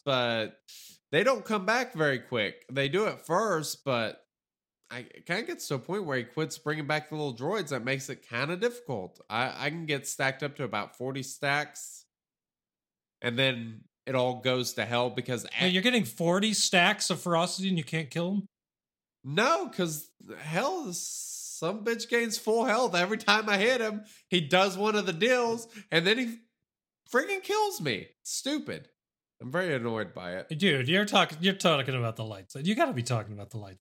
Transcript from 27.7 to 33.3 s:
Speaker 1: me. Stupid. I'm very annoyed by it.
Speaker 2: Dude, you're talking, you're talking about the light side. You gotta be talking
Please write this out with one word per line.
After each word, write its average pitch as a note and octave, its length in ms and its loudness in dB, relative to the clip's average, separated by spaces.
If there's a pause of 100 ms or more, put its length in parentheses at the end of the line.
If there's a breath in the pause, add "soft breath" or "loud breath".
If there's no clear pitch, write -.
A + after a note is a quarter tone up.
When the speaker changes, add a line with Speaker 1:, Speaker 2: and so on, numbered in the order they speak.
Speaker 1:
me. G#2+ 280 -2 (160)
Stupid. F3 640 -4 (520)
I'm B2 120 -12
very F3 220 0
annoyed A2+ 400 -2
by F2+ 220 -8
it. D3+ 220 -8
Speaker 2:
Dude, C#3 300 2
you're F#3+ 160 4
talking, F#3 360 2
you're F#3+ 140 2
talking C#3+ 400 2
about A#2 220 -2
the A2+ 80 -6
light G2 260 -12
side. C#3+ 160 -6
You G#3 80 2
gotta C4+ 180 2
be B2+ 120 -2
talking A2 280 -2